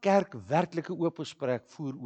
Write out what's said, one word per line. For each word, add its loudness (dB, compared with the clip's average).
kerk 4
werklike 0
oop -2
gesprek -4
voer -6